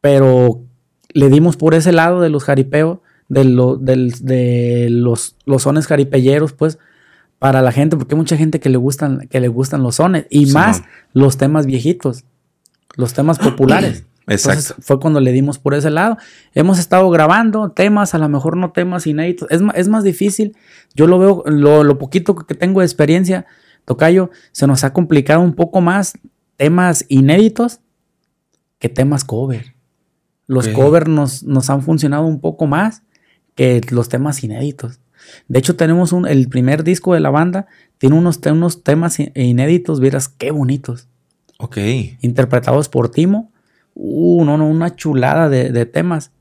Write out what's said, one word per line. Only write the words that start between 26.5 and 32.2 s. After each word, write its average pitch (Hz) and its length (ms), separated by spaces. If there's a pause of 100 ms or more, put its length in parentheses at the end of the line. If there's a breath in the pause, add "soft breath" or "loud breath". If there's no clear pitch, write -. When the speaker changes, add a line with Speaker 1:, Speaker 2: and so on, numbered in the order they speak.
Speaker 1:
temas 175 520
inéditos 196 720 (1000)
que 117 100
temas 139 360
cover. 123 500 (720)
Los 127 220
Speaker 2:
Ok. 107 60
Speaker 1:
covers 151 340
nos, 147 340
nos 135 280
han 139 120
funcionado 147 440